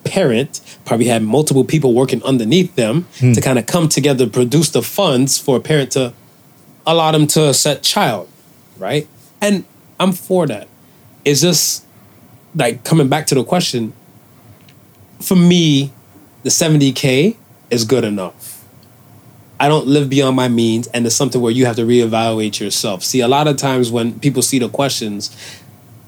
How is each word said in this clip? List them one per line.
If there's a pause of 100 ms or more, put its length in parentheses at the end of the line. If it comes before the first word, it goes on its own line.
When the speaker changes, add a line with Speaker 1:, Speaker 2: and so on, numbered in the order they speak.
Speaker 1:
parent (240)
probably
had
multiple
people
working
underneath
them (140)
Speaker 2:
Hmm.
Speaker 1:
to
kinda
come
together,
produce
the
funds
for
a
parent
to (760)
allow
them
to
set
child, (500)
right? (340)
And (340)
I'm
for
that. (560)
It's
just, (680)
like,
coming
back
to
the
question, (1300)
for
me, (500)
the
seventy
K (340)
is
good
enough. (1040)
I
don't
live
beyond
my
means,
and
it's
something
where
you
have
to
reevaluate
yourself.
See,
a
lot
of
times
when
people
see
the
questions (760)